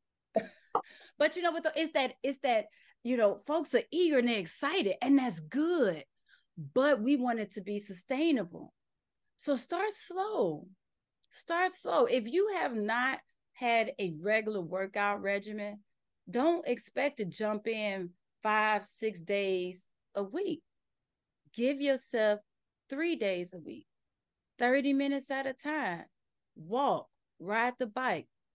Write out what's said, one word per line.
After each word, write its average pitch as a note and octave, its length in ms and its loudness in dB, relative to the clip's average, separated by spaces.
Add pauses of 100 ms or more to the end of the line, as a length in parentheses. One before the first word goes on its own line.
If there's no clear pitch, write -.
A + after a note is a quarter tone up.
(340)
<laughs> - 160 0 (680)
But D4+ 180 2
you F4+ 60 -4
know E4+ 100 2
what, E4 100 -4
though? D#4+ 140 0
It's D#4 160 0
that, C4 220 0 (100)
it's C4+ 180 -2
that, A3+ 220 2 (400)
you B3 120 2
know, G#3 300 4
folks D4+ 300 -2
are G#3+ 160 2
eager D#4+ 260 4
and A#3+ 80 6
they're A#3 120 2
excited, C4 600 -2
and C4+ 200 6
that's A#3 180 0
good, A3 640 2 (720)
but C4 260 4
we B3+ 140 2
want B3 240 0
it G#3 140 -6
to - 80 -10
be G3+ 180 -6
sustainable. G3+ 920 -2 (640)
So C#4+ 200 0
start F4+ 380 -4
slow. D#4 720 -4 (600)
Start F4+ 440 -2
slow. D4 320 2
If A#3+ 260 0
you G4 220 2
have D4 200 -2
not A#3 440 0 (340)
had A#3 460 0
a F3+ 220 -2
regular G#3+ 400 0
workout G3 600 -2
regimen, G#3 580 -4 (500)
don't D4 360 2
expect B3+ 520 -2
to A3 60 -4
jump G#3+ 420 -4
in G3+ 440 -4 (340)
five, G#3+ 420 4
six G3 360 -4
days F#3 640 -2 (300)
a G3+ 80 -2
week. D4 400 -4 (880)
Give C4+ 280 0
yourself A#3 600 2 (480)
three D#4 280 -2
days F3+ 380 -2
a F3+ 40 -14
week, - 280 -14 (720)
thirty B3+ 340 2
minutes C#4 380 0
at C4+ 180 -4
a C4 40 -2
time. B3+ 520 -4 (520)
Walk, F#3+ 520 0 (320)
ride A3+ 380 0
the B3+ 80 -4
bike, G#3+ 420 -4 (260)